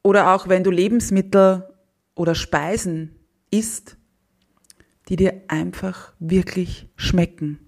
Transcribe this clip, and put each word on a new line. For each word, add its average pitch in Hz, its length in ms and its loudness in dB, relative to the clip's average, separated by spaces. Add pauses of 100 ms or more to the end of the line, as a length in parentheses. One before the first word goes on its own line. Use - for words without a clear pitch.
Oder 190 320 4
auch 190 140 -2
wenn 185 160 2
du 190 80 2
Lebensmittel 190 960 2 (460)
oder 165 200 0
Speisen 160 800 -4 (360)
isst, - 460 -6 (1120)
die 185 60 -2
dir 190 320 0
einfach 180 720 -8
wirklich 180 760 -2
schmecken. 160 720 -2